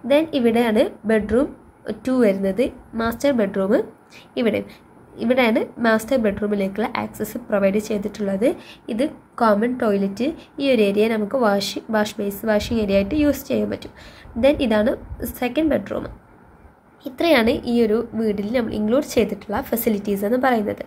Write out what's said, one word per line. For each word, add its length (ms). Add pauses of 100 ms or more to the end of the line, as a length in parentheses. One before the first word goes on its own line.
Then 300
ഇവിടെയാണ് 500 (220)
ബെഡ്റൂം 420 (520)
ടു 180
വരുന്നത്, 480 (280)
മാസ്റ്റർ 400
ബെഡ്റൂം 400 (640)
ഇവിടെ. 220 (560)
ഇവിടെയാണ് 460 (180)
master 380
ബെഡ്റൂമിലേക്കുള്ള 800
access 440
provide 400
ചെയ്തിട്ടുള്ളത്. 680 (420)
ഇത് 140 (340)
common 380
toilet, 520 (280)
ഈ 140
ഒരു 120
area 260
നമുക്ക് 320
wash, 400 (100)
wash 260
base, 300
washing 360
area 160
ആയിട്ട് 180
യൂസ് 300
ചെയ്യാൻ 240
പറ്റും. 240 (420)
Then 240
ഇതാണ് 320 (400)
second 400
bedroom. 340 (1000)
ഇത്രയാണ് 480 (100)
ഈ 160
ഒരു 180 (160)
വീടിൽ 380
നമ്മൾ 220
include 340
ചെയ്തിട്ടുള്ള 540
facilities 640
എന്ന് 140
പറയുന്നത്. 480